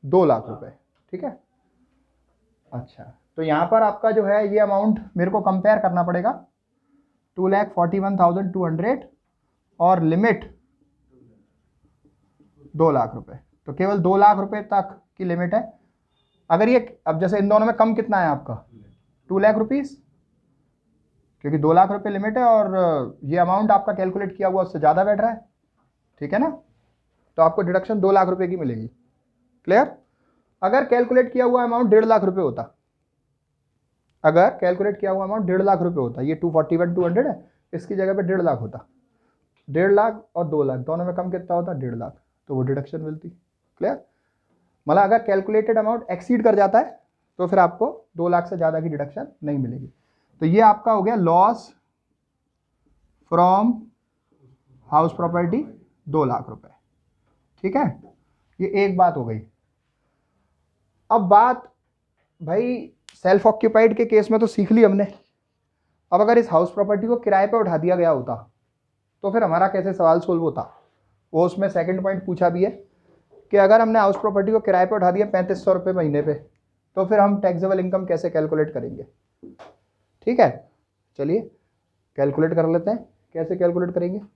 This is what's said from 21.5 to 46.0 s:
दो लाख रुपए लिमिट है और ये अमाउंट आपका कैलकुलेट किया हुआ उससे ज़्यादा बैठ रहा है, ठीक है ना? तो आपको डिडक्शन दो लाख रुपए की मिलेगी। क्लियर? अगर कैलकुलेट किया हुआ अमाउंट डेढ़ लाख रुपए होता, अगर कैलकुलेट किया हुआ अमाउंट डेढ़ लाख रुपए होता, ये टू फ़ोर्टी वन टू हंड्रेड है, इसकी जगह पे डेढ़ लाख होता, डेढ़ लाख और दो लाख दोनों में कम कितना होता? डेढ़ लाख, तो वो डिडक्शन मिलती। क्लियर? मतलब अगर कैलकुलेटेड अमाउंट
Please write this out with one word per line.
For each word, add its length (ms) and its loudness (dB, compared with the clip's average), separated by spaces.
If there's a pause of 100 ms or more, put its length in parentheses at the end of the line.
दो 160 2
लाख 180 4
रुपए 180 -6
लिमिट 280 -4
है 80 0
और 800 0
ये 160 -4
अमाउंट 320 2
आपका 220 2
कैलकुलेट 440 -6
किया 100 -2
हुआ 160 0
उससे 160 -8
ज़्यादा 240 4
बैठ 180 0
रहा 80 0
है, 160 -12 (760)
ठीक 120 -8
है 60 -2
ना? 100 0 (880)
तो 40 4
आपको 200 2
डिडक्शन 380 -2
दो 120 2
लाख 180 4
रुपए 180 -4
की 100 -6
मिलेगी। 300 -6 (800)
क्लियर? 240 2 (680)
अगर 240 0
कैलकुलेट 480 2
किया 120 2
हुआ 180 2
अमाउंट 260 0
डेढ़ 160 6
लाख 180 4
रुपए 180 -2
होता, 280 -4 (1500)
अगर 340 4
कैलकुलेट 420 -2
किया 120 -4
हुआ 120 -4
अमाउंट 220 -4
डेढ़ 180 0
लाख 180 2
रुपए 200 -2
होता, 200 -6
ये 140 -2
टू 160 -4
फ़ोर्टी 260 0
वन 180 -2
टू 100 0
हंड्रेड 220 0
है, 120 -6 (340)
इसकी 220 -8
जगह 180 -2
पे 100 -4
डेढ़ 180 -2
लाख 200 -2
होता, 240 -12 (840)
डेढ़ 260 0
लाख 300 0 (120)
और 120 -4
दो 160 -2
लाख 180 -2
दोनों 240 -6
में 100 -6
कम 160 -6
कितना 240 -6
होता? 200 -4
डेढ़ 200 -8
लाख, 200 -12 (340)
तो 60 -6
वो 80 -2
डिडक्शन 380 -6
मिलती। 280 -12
क्लियर? 720 -10 (840)
मतलब 160 4
अगर 200 2
कैलकुलेटेड 540 0
अमाउंट 340 -2